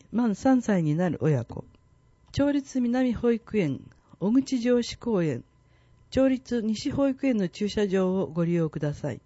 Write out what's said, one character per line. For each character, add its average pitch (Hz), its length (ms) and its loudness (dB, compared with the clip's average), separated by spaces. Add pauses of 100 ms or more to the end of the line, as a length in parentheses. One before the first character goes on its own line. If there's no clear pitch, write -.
(120)
満 220 240 0
三 262 260 2
歳 185 220 2
に 151 120 2
な 180 140 0
る 139 120 -4
親 135 220 2
子。 - 220 -12 (680)
町 285 180 2
立 269 300 -2
南 247 340 0
保 240 160 0
育 220 260 -2
園、 147 240 0 (380)
小 196 120 0
口 262 300 2
城 240 220 2
址 - 160 -10
公 208 240 0
園、 131 200 -2 (680)
町 269 160 4
立 247 340 -2
西 220 300 -4
保 277 160 2
育 269 200 -2
園 240 100 2
の 185 100 0
駐 208 220 -4
車 208 180 0
場 185 340 0
を - 60 -2
ご 170 160 -2
利 170 120 0
用 160 140 0
く 151 120 -8
だ 147 120 -2
さ 139 200 -6
い。 - 120 -12